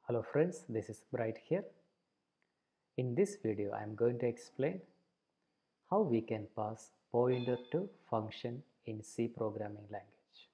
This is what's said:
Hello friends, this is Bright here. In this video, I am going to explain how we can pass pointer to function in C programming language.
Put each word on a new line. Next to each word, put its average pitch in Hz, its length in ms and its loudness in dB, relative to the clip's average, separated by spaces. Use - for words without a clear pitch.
Hello 117 180 0
friends, 175 380 2
this 113 220 -4
is 107 100 -10
Bright 113 320 -2
here. 190 220 0
In 127 160 0
this 196 280 2
video, 104 300 0
I 107 100 -4
am 107 120 -6
going 117 240 4
to 123 80 2
explain 143 560 -2
how 196 120 6
we 123 200 6
can 107 340 -2
pass 110 360 -4
pointer 123 460 4
to 185 180 0
function 120 520 -2
in 107 180 -6
C - 240 -2
programming 104 640 -4
language. - 640 -14